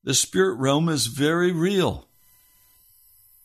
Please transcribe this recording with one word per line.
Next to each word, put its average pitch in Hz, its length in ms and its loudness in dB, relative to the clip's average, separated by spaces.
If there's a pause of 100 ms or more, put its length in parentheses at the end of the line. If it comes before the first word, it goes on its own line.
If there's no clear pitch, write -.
The 135 100 -4
spirit 185 420 0
realm 139 340 0
is 131 180 -2
very 156 440 0
real. 170 580 0 (1400)